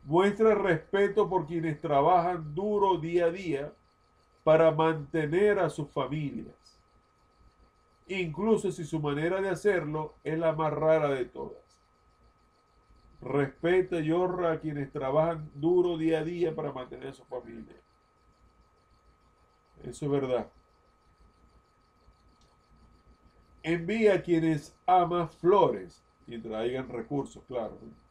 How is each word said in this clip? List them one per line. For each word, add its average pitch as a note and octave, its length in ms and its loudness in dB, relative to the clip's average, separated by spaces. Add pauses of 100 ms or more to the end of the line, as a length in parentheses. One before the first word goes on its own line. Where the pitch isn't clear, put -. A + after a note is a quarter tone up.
Muestra G3+ 500 4
respeto G3 720 0
por D#3+ 180 0
quienes D#3+ 340 -4
trabajan E3 720 2
duro G3 440 0
día E3+ 280 0
a E3 40 4
día D#3+ 420 -6 (720)
para D#3+ 260 6
mantener D#3+ 880 2
a E3+ 100 2
sus D3+ 220 -8
familias, C3+ 640 -6 (1500)
incluso F#3 680 0
si E3+ 120 -8
su D#3 160 -4
manera D3+ 400 -2
de G3 100 -2
hacerlo E3 720 -2
es D#3+ 160 -4
la E3 140 2
más D#3 200 0
rara D3+ 380 2
de C3 160 -2
todas. - 360 -14 (1600)
Respeta E3 800 0
y D#3 140 0
honra F3 400 0
a D#3 80 -4
quienes C#3+ 320 -6
trabajan D3+ 600 -2
duro E3+ 440 2
día D#3+ 220 0
a D#3 40 -6
día E3+ 300 -2
para D3+ 180 -6
mantener B2+ 360 -12
a C#3 40 -12
su - 120 -20
familia. A#2 520 -14 (2000)
Eso - 240 -10
es C#3 40 -2
verdad. B2+ 380 -2 (3250)
Envía F#3 520 2
a D3+ 80 0
quienes E3 520 0 (120)
amas F3 480 2
flores C#3+ 680 2 (260)
y A#2+ 100 -12
traigan A2+ 500 -6
recursos, B2 580 -8
claro. G#2+ 300 -8 (340)